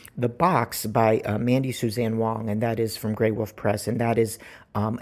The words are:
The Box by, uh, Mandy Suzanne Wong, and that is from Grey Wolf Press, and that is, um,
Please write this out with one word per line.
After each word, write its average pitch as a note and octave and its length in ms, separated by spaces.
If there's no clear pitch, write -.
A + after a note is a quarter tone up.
The A#2+ 120
Box C3 580
by, A2 340
uh, G#2 180
Mandy B2+ 320
Suzanne A2+ 480
Wong, A2+ 320
and G#2+ 120
that A2+ 180
is A2 160
from A2 180
Grey A2 160
Wolf G#2+ 240
Press, G#2+ 320
and A2+ 140
that A#2 180
is, A2 200
um, A2 280